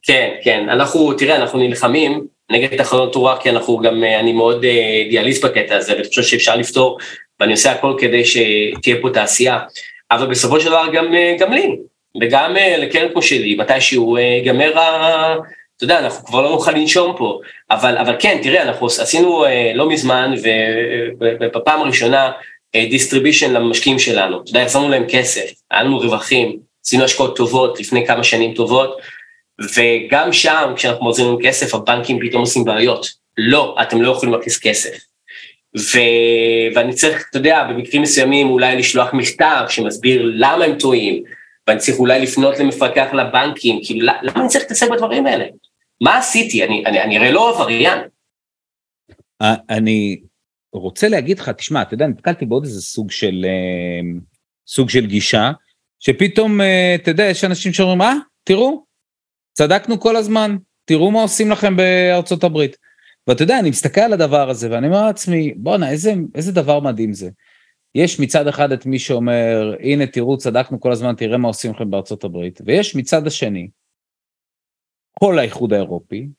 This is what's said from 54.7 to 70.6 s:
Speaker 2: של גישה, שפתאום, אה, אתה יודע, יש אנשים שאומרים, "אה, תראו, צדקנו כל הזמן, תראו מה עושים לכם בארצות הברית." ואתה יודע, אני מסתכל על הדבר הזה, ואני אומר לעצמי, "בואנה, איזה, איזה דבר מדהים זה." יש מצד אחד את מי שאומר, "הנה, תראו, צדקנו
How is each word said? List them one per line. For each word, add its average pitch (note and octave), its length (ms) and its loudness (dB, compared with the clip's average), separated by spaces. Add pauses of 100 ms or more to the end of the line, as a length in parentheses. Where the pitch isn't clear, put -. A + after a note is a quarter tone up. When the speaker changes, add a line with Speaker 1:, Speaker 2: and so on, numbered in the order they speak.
Speaker 2:
של B2 160 2
גישה, G#2+ 460 0 (480)
שפתאום, G#3 600 0
אה, F#3 340 2
אתה E3+ 160 -2
יודע, E3+ 120 0
יש F#3+ 200 -2
אנשים F#3 300 -2
שאומרים, F#3 280 2
"אה, A#3 120 2 (300)
תראו, B3+ 420 0 (680)
צדקנו F#3+ 460 0
כל A#3 160 2
הזמן, G#3+ 420 0 (280)
תראו D#3+ 260 2
מה A3 100 2
עושים G#3+ 300 0
לכם G3+ 240 0
בארצות F3+ 680 2
הברית." D3+ 340 -2 (500)
ואתה B2 160 2
יודע, B3 160 2
אני F3+ 100 2
מסתכל D3 320 0
על A3+ 120 2
הדבר D3 360 2
הזה, A#2 220 -4
ואני A#2+ 160 -2
אומר G3 180 2
לעצמי, E3+ 520 -2
"בואנה, D#3+ 320 -2
איזה, E3 240 -2 (220)
איזה E3 160 -6
דבר D3 280 2
מדהים A2+ 340 -4
זה." F#2 160 -12 (640)
יש E3 240 0
מצד D3 280 0
אחד C#3+ 240 0
את C3 140 -6
מי C3 140 -2
שאומר, A#2 800 -2
"הנה, C#3 280 0
תראו, B2+ 300 -2
צדקנו B2+ 420 -4